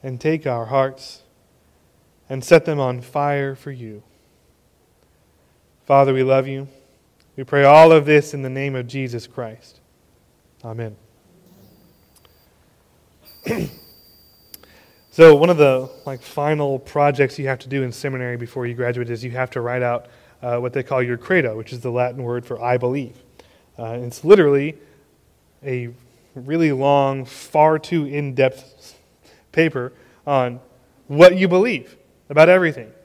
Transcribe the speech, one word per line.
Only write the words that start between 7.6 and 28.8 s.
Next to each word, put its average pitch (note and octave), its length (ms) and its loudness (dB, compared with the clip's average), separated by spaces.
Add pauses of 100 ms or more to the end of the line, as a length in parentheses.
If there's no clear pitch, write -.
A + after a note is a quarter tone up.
all D#3 260 10
of D#3 140 6
this D3 280 2
in C#3+ 100 -10
the C3+ 60 -8
name C3+ 280 -6
of B2 100 -8
Jesus B2 400 -8
Christ. - 540 -16 (840)
Amen. A2+ 300 -12 (2500)
<clears throat> - 260 -6 (1400)
So D#3+ 240 10
one D#3+ 160 2
of F3 60 2
the, C3 340 2 (160)
like, C3+ 160 -14
final D3 560 -4
projects C#3+ 600 -2
you C#3 100 -8
have C3 120 -6
to - 80 -20
do C3+ 140 -6
in B2+ 80 -6
seminary B2+ 460 -10
before A#2+ 300 -10
you A#2+ 80 -8
graduate A#2+ 360 -4
is A#2 120 -8
you B2 100 -12
have B2+ 180 -6
to B2+ 100 -8
write B2 220 -6
out, A#2+ 240 -4 (360)
uh, A#2+ 160 -4
what A#2+ 140 -6
they C3 120 -6
call C3 180 -4
your A#2+ 140 -4
credo, B2+ 400 -2
which A2 160 -14
is B2 80 -14
the B2 100 -8
Latin B2 320 -4
word A#2+ 220 -8
for A#2+ 160 -10
"I B2 180 -2
believe." B2 380 -6 (640)
Uh, A#2 220 -10
it's B2 240 -14
literally D3+ 520 0 (880)
a B2 260 -10 (440)
really D3 380 -4
long, C3+ 520 0
far D#3 560 0
too D#3 260 -4
in-depth C3+ 880 -4 (560)